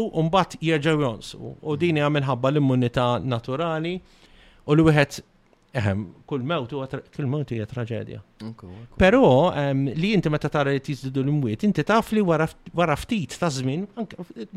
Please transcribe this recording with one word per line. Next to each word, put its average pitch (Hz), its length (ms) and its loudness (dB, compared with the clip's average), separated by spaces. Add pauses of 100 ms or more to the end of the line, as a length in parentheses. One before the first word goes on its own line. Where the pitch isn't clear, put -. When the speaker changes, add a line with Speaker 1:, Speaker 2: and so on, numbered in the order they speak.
Speaker 1:
u 165 160 -2
mbagħad 170 300 0 (100)
jerġgħu 156 400 0
jonqsu. 120 560 -10
U 151 160 -4
din 160 240 0
hija 147 80 2
minħabba 135 400 0
l-immunità 127 640 2 (100)
naturali. 156 800 -4 (640)
U 147 120 4
li 160 80 8
wieħed, 151 340 4 (580)
eħem, 101 240 0 (280)
kull 131 200 -4
mewt 147 240 -4
huwa 135 160 -6
tra-, 135 140 -8 (100)
kull 139 160 -4
mewt 143 240 -4
hija 110 160 -4
traġedja. 113 520 -8 (240)
Speaker 2:
Ok, 113 200 -14
ok. 95 360 -18
Speaker 1:
Però, 185 560 6
em, 139 260 0 (100)
li 185 240 0
inti 160 160 0
meta 151 160 -2
tara 139 240 0
li 135 80 -2
tiżdiedu 135 400 -4
l-imwiet, 139 440 -2
inti 185 200 0
taf 220 280 2
li 214 120 2
wara 160 240 2
f-, - 280 -20
wara 160 200 2
ftit - 440 -6
ta' 170 120 0
żmien, 135 300 -2 (180)
anke - 160 -10
f-, 190 400 -14